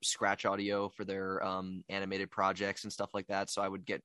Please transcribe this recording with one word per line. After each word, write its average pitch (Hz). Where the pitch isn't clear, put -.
scratch -
audio 101
for 104
their, 95
um, 92
animated 98
projects 98
and 107
stuff -
like 98
that. 98
So -
I 98
would 95
get, 92